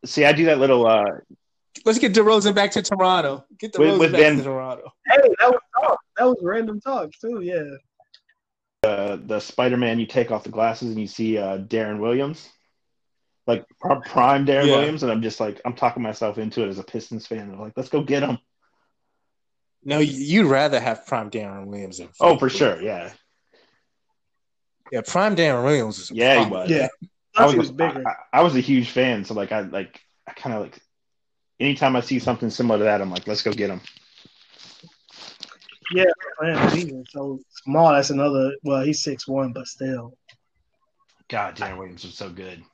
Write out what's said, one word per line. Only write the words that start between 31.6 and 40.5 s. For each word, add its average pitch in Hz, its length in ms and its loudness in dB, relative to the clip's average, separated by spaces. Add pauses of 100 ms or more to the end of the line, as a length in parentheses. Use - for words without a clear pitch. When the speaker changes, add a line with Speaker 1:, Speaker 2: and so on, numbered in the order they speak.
Speaker 1:
anytime 139 380 0
I - 20 2
see 123 200 -4
something 120 300 -2
similar 113 300 0
to 104 60 2
that, 104 160 2
I'm 95 100 -6
like, 92 160 -10
"Let's 104 160 -4
go 110 80 -2
get 104 180 -4
him." 92 120 -8 (2000)
Speaker 3:
Yeah, 185 120 4 (360)
man, 160 300 2
he's 165 200 -4 (180)
so 139 300 -8 (240)
small. 156 300 4
That's 139 180 2
another. 139 420 0 (100)
Well, 139 200 0
he's 147 180 -2
six 135 260 -8
one, 135 260 -4
but 127 140 -12
still. 127 460 -10 (1160)